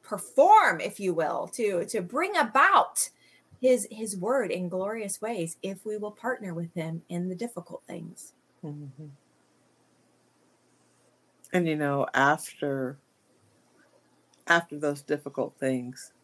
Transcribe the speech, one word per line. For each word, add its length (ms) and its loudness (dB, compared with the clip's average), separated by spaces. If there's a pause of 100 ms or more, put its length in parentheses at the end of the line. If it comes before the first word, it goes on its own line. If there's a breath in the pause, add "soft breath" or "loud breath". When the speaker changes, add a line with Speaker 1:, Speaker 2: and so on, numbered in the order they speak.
Speaker 1:
perform, 760 6
if 200 -6
you 140 0
will, 400 -2
to, 320 0
to 160 -4
bring 360 -4
about 720 4 (520 soft breath)
his, 300 4
his 240 -8
word 360 0
in 180 -4
glorious 520 -4
ways 400 -6
if 240 -8
we 120 -6
will 140 -8
partner 420 -6
with 200 -6
him 360 -6
in 200 -4
the 60 -6
difficult 520 -10
things. 460 -14 (300)
Speaker 2:
Mm-hmm. 440 -14 (2500)
And, 140 2
you 80 0
know, 380 0
after, 840 0 (1500)
after 300 2
those 240 -2
difficult 580 -4
things 520 -4 (120)